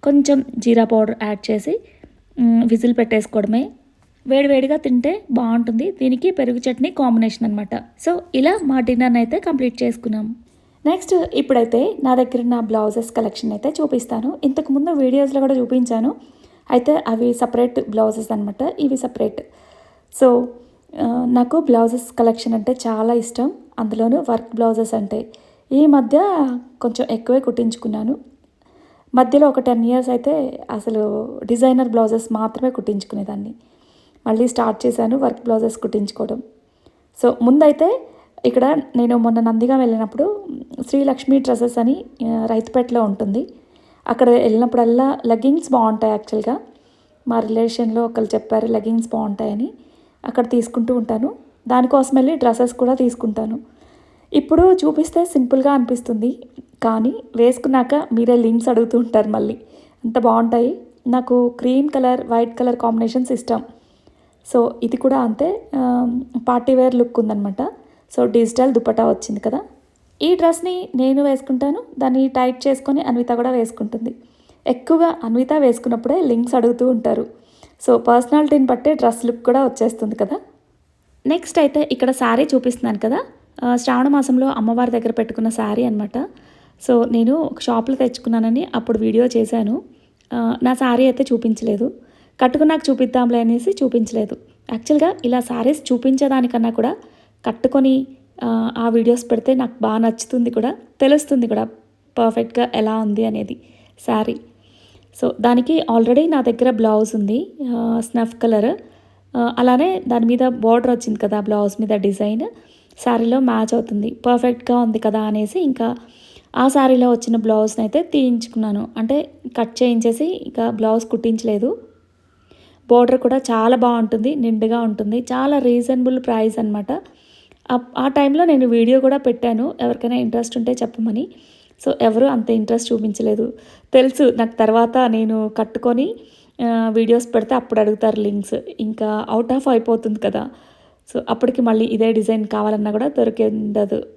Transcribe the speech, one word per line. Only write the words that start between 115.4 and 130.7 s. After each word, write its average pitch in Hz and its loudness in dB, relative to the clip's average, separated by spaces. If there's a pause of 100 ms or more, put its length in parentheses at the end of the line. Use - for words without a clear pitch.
ఇంకా 254 -2 (600)
ఆ 254 4
శారీలో 262 4
వచ్చిన 233 0
బ్లౌజ్ని 220 0
అయితే 254 0
తీయించుకున్నాను. 233 -2
అంటే 233 -2 (280)
కట్ 233 -2
చేయించేసి 233 2
ఇంకా 247 -4
బ్లౌజ్ 220 0
కుట్టించలేదు. 226 -2 (1120)
బోర్డర్ 240 6
కూడా 254 0
చాలా 240 2
బాగుంటుంది, 233 0
నిండుగా 226 0
ఉంటుంది, 220 -2
చాలా 262 -2
రీజనబుల్ 254 2
ప్రైస్ 220 0
అనమాట. 208 -4 (800)
ఆ, 247 0 (180)
ఆ 254 0
టైంలో 285 4
నేను 277 4
వీడియో 233 4
కూడా 269 2
పెట్టాను, 240 -2
ఎవరికైనా 240 -2
ఇంట్రెస్ట్ 233 -2
ఉంటే 240 -2